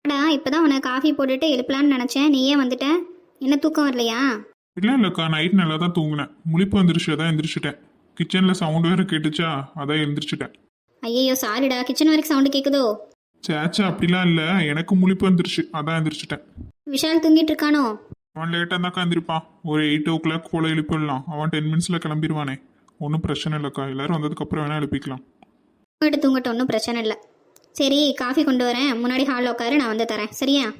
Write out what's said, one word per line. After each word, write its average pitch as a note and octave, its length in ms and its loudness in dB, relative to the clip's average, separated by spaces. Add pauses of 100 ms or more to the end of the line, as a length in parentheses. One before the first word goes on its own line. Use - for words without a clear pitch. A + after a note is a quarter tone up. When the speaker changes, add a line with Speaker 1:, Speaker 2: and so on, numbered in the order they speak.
Speaker 1:
அடா, C#4+ 200 -2 (120)
இப்பதான் C#4+ 340 0
உனக்கு C#4 220 0
காஃபி C4+ 240 0
போட்டுட்டு C4+ 380 0
எழுப்பலான்னு C4+ 460 2
நினைச்சேன், C4+ 340 0
நீயே C4+ 260 2
வந்துட்ட. B3+ 300 0 (540)
என்ன, C#4 180 2
தூக்கம் D4+ 300 2
வரலையா? A#3 320 -2 (560)
Speaker 2:
இல்ல, F#3+ 200 2
இல்லக்கா, F3+ 320 2
நைட் E3 320 2
நல்லா D#3 160 2
தான் F3 200 0
தூங்குனேன். D3+ 360 -2 (140)
முழிப்பு F#3+ 320 2
வந்துருச்சு, E3+ 340 2
அதான் D#3 200 0
எந்திரிச்சிட்டேன். D#3 460 -4 (380)
கிச்சன்ல F#3 380 2
சவுண்ட் E3 340 0
வேற F#3 140 2
கேட்டுச்சா, D#3 480 -2 (260)
அதான் D3 280 -2
எந்திரிச்சிட்டேன். D3 500 -6 (480)
Speaker 1:
ஐயையோ, B3+ 340 2
சாரிடா, B3+ 460 -2
கிச்சன் D4+ 300 2
வரைக்கும் D#4 200 2
சவுண்ட் C#4 220 4
கேக்குதோ? C#4 300 2 (600)
Speaker 2:
சேச்சா, E3+ 420 0
அப்படிலாம் F3+ 420 0
இல்ல, E3 140 2 (280)
எனக்கு E3 260 -2
முழிப்பு F#3 300 4
வந்துருச்சு, F3 360 2 (100)
அதான் D#3+ 280 -2
எந்திரிச்சிட்டேன். D3+ 420 -4 (460)
Speaker 1:
விஷால் D#4 360 0
தூங்கிட்டு D#4 280 6
இருக்கானோ? D4 320 2 (480)
Speaker 2:
அவன் D#3+ 200 -6
லேட்டா E3+ 260 -2
தான்க்கா F3+ 260 -2
எந்திரிப்பான். E3+ 420 -2 (180)
ஒரு D#3 200 0
எயிட் D3+ 260 0
ஓ D#3+ 80 0
கிளாக் D#3+ 340 -4
போல D#3+ 200 0
எழுப்பிடலாம், D3+ 560 -2
அவன் D#3 240 -4
டென் D3+ 180 -2
மினிட்ஸ்ல E3+ 300 0
கிளம்பிடுவானே. D#3 540 -2 (460)
ஒன்றும் D#3 240 -2
பிரச்சனை D#3 320 -4
இல்லக்கா, C#3+ 320 -6
எல்லாரும் C#3 280 -4
வந்ததுக்கு D3+ 280 -4
அப்புறம் D#3 200 -4
வேணா D3+ 160 -4
எழுப்பிக்கலாம். C#3+ 420 -6 (760)
Speaker 1:
தூங்கட்டும், D4+ 240 2
தூங்கட்டும், B3+ 300 2
ஒன்றும் B3+ 160 -2
பிரச்சனை A#3 300 -2
இல்ல. A3 140 -2 (640)
சரி, C#4 220 2 (160)
காஃபி C4+ 300 0
கொண்டு B3+ 220 2
வரேன், B3 340 0
முன்னாடி B3+ 260 0
ஹால்ல B3 280 -2
உட்காரு, A#3+ 220 -2
நான் A#3+ 160 0
வந்து A3+ 160 -2
தரேன், G#3+ 260 -6
சரியா? C4+ 320 0 (140)